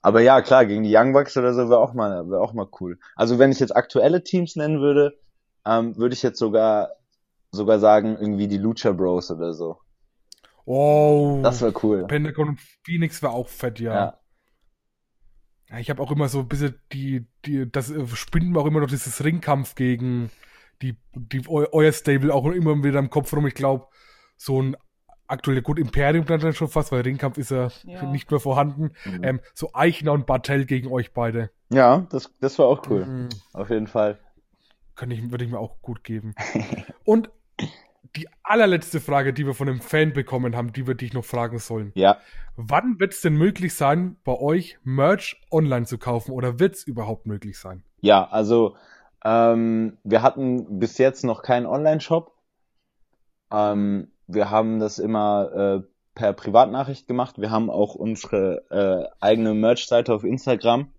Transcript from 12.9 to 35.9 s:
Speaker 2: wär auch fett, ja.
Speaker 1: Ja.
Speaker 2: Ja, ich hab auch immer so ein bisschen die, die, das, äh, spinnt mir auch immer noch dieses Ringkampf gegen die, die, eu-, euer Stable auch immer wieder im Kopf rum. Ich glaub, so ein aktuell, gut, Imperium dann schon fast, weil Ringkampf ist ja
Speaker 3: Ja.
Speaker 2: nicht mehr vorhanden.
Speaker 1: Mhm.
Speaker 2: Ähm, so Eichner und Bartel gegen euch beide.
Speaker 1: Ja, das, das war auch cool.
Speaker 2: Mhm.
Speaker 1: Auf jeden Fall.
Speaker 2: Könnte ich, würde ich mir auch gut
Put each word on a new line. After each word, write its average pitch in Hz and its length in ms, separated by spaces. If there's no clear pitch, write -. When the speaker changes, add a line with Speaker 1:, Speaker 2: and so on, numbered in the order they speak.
Speaker 2:
wär 143 80
auch 123 160
fett, 117 320
ja. 113 140
Speaker 1:
Ja. 101 260
Speaker 2:
Ja, 110 60
ich 120 120
hab 139 100
auch 139 120
immer 147 180
so 135 100
ein 127 80
bisschen 143 280
die, 135 360
die, 135 260
das, 135 200
äh, 151 160
spinnt 160 440
mir 165 80
auch 143 60
immer 156 140
noch 143 80
dieses 131 360
Ringkampf 147 520
gegen 123 560
die, 127 140
die, 127 340
eu-, 156 240
euer 156 200
Stable 143 420
auch 135 140
immer 156 360
wieder 143 160
im 139 100
Kopf 147 240
rum. 147 120
Ich 131 80
glaub, 135 380
so 135 260
ein 131 140
aktuell, 131 340
gut, 151 160
Imperium 151 480
dann 160 280
schon 151 160
fast, 151 220
weil 127 100
Ringkampf 131 360
ist 135 140
ja 127 180
Speaker 3:
Ja. 180 280
Speaker 2:
nicht 139 200
mehr 147 80
vorhanden. 143 520
Speaker 1:
Mhm. 185 180
Speaker 2:
Ähm, 131 160
so - 200
Eichner 151 400
und 143 120
Bartel 139 400
gegen 127 260
euch 127 220
beide. 117 380
Speaker 1:
Ja, 135 380
das, - 300
das 135 180
war 147 80
auch 139 240
cool. 98 160
Speaker 2:
Mhm. 127 240
Speaker 1:
Auf 101 160
jeden 110 180
Fall. 107 300
Speaker 2:
Könnte 123 200
ich, 117 140
würde 123 160
ich 117 60
mir 113 80
auch - 220
gut 117 220